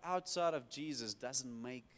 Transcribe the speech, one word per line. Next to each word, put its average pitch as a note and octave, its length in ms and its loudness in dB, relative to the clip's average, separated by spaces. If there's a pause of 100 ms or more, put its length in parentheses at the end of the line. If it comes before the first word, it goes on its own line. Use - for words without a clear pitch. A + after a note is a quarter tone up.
outside F3 520 4
of B2 160 -2
Jesus C3 420 -2
doesn't B2 500 -2
make B2 220 -6 (140)